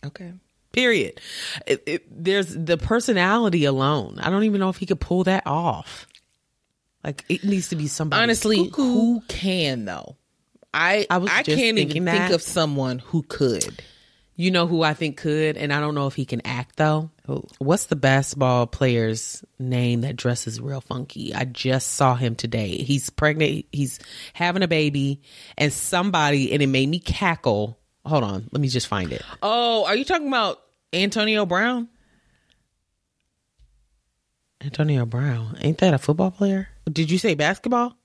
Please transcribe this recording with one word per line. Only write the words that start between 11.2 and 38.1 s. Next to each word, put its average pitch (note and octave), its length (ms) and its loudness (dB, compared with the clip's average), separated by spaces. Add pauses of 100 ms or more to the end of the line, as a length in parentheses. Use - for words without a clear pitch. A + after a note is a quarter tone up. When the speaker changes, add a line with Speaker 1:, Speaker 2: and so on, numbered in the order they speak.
Speaker 1:
I A3 120 2
Speaker 2:
just D3+ 140 2
Speaker 1:
can't A3+ 200 2
even F#3 100 2
Speaker 2:
thinking D#3 180 -2
Speaker 1:
think E3+ 120 2
Speaker 2:
that. F3+ 140 2
Speaker 1:
of E3+ 100 2
someone C#3 580 -2
who D#3+ 240 -2
could. - 580 -2 (560)
Speaker 2:
You F3 120 2
know F3 160 4
who E3 160 2
I D#3 120 2
think D3+ 240 -4
could, D#3 400 0
and C#3+ 160 -2
I D3 80 0
don't D3+ 120 -2
know C#3+ 140 -2
if C3+ 80 -6
he C3+ 100 -2
can A#2 200 -6
act, B2 320 -8
though. D#3 340 2 (140)
Speaker 1:
Who? C#3 200 -6 (140)
Speaker 2:
What's D3 280 0
the E3+ 100 0
basketball C3+ 680 2
player's A2+ 760 -2 (160)
name B2 420 0
that C3 140 -4
dresses A#2+ 460 -4
real C3+ 200 -6
funky? - 540 -10
I - 80 -2
just B2+ 520 -2
saw B2+ 200 4
him A#2+ 200 -2
today. A2 420 -4
He's C3+ 320 -2
pregnant. D3+ 640 0
He's C#3 260 -4 (340)
having F3 300 0
a F3+ 60 0
baby, C#3+ 520 0 (360)
and C#3+ 160 0
somebody, D#3 800 2
and D3 100 2
it C#3 40 4
made C3+ 200 2
me E3+ 120 0
cackle. A#2 760 0 (280)
Hold C#3+ 180 2
on. G2+ 280 -4
Let D3 100 -2
me C#3 60 2
just B2 200 -2
find F#2 240 -2
it. A#1+ 100 -8 (220)
Speaker 1:
Oh, A3+ 420 2
are G3+ 100 2
you C4+ 100 -2
talking E4 220 0
about A3+ 320 0 (320)
Antonio G#3 540 2
Brown? A#3 420 0 (2750)
Speaker 2:
Antonio C#3+ 420 0
Brown. A#2 560 -4
Ain't D#3+ 180 0
that F#3 140 6
a C3+ 40 4
football F3+ 340 2
player? F#3+ 380 -2 (220)
Speaker 1:
Did D#3+ 180 0
you F3+ 80 2
say F#3 180 2
basketball? A#3+ 680 0